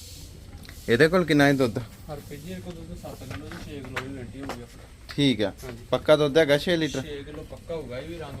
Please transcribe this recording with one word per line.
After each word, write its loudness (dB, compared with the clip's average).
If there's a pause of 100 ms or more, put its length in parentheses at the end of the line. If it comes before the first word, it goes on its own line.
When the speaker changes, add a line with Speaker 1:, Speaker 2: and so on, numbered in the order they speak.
(880)
Speaker 1:
ਇਹਦੇ 8
ਕੋਲ 4
ਕਿੰਨਾ 6
ਹੈ 8
ਦੁੱਧ? 2
Speaker 2:
ਹਰਪ੍ਰੀਤ -12
ਜੀ, -12
ਇਹਦੇ -10
ਕੋਲ -10
ਦੁੱਧ -12
ਸੱਤ -12
ਕਿਲੋ -10
ਜੀ, -10
ਛੇ -10
ਕਿਲੋ -8
ਦੀ -10
ਗਾਰੰਟੀ -12
ਹੋਊਗੀ -8
ਆਪਣੀ। -16 (240)
Speaker 1:
ਠੀਕ 4
ਆ। 2 (120)
Speaker 2:
ਹਾਂਜੀ। -12
Speaker 1:
ਪੱਕਾ 6
ਦੁੱਧ 4
ਹੈਗਾ 6
ਛੇ 2
ਲੀਟਰ? -2
Speaker 2:
ਛੇ -8
ਕਿਲੋ -12
ਪੱਕਾ -10
ਹੋਊਗਾ। -8
ਇਹ -10
ਵੀ -10
ਰੰਗ -12